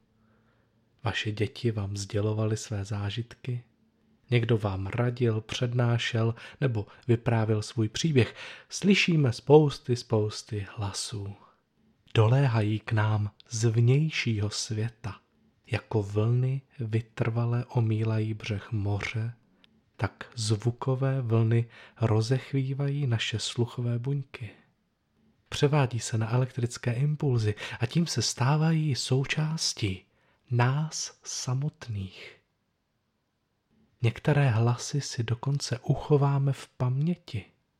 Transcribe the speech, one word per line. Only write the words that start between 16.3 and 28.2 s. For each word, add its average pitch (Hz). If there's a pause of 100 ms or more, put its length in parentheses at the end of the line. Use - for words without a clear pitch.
vytrvale 117
omílají 110
břeh 107
moře, 107 (680)
tak -
zvukové 123
vlny 117 (320)
rozechvívají 131
naše 110
sluchové 120
buňky. 135 (1000)
Převádí 135
se -
na 113
elektrické 120
impulzy 123 (240)
a 120
tím 165
se -